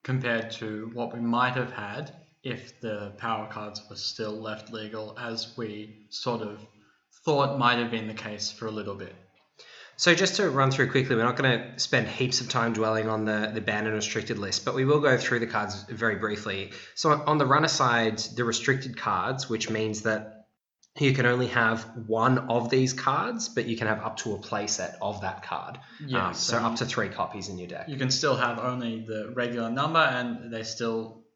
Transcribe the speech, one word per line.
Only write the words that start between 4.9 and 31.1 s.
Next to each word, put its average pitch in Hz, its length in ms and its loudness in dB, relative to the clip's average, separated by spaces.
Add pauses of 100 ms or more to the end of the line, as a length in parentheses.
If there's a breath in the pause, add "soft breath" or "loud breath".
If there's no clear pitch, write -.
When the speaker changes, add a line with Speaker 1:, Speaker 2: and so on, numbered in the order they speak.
Speaker 1:
as 117 400 -8
we 107 540 -10
sort 113 320 -4
of 104 160 -8 (680 soft breath)
thought 139 320 4
might 120 220 6
have 117 100 0
been 110 180 -2
the 107 60 -8
case 104 380 -6
for - 160 -8
a 110 40 -4
little 101 240 -6
bit. 92 200 -12 (840 loud breath)
Speaker 2:
So 175 140 6
just - 220 4
to 202 120 4
run 135 220 6
through 135 220 4
quickly, 131 240 4
we're 113 80 4
not 123 140 4
gonna 127 420 2
spend 117 280 2
heaps - 320 0
of 123 100 -4
time 117 240 2
dwelling 110 360 2
on 110 160 0
the, 107 260 0
the 110 100 -4
banned 107 260 0
and 107 80 0
restricted 107 420 -2
list, 98 260 -4
but - 120 -2
we 131 100 2
will 147 140 6
go 139 180 6
through 117 220 0
the 113 80 0
cards 104 420 -4
very 107 280 0
briefly. 98 540 -4 (220 loud breath)
So - 160 0
on, 143 120 4
on 151 180 2
the 139 80 6
runner 147 200 6
side, 117 520 4
the - 240 -4
restricted 127 520 0
cards, 107 540 -2
which 110 220 -2
means 110 320 -2
that - 420 -2 (540)
you 139 140 6
can 131 120 4
only 123 220 4
have 113 340 2 (240)
one 113 320 4
of 117 320 0
these 131 240 4
cards, 135 560 0
but 117 160 -2
you 117 100 -2
can 113 120 0
have 110 140 0
up 113 160 -6
to 107 180 -4
a - 20 -8
playset 104 640 -4
of 101 200 -4
that 95 200 -6
card. - 380 -8 (260 loud breath)
Speaker 1:
Yeah, 110 220 0
Speaker 2:
Um, 87 80 -2
Speaker 1:
so 117 240 0
Speaker 2:
so 104 40 0
up 117 100 2
Speaker 1:
you 117 40 -4
Speaker 2:
to 123 80 0
three 104 240 -2
copies 98 400 -6
in 95 80 -8
your 90 100 -10
deck. 85 220 -10
Speaker 1:
You 139 80 -6
can 131 140 0
still 135 240 2
have 117 240 0
only 117 440 -2
the 110 320 -6
regular 120 360 -2
number, 151 260 2
and 120 560 2
they 113 80 -4
still 113 640 -4 (120)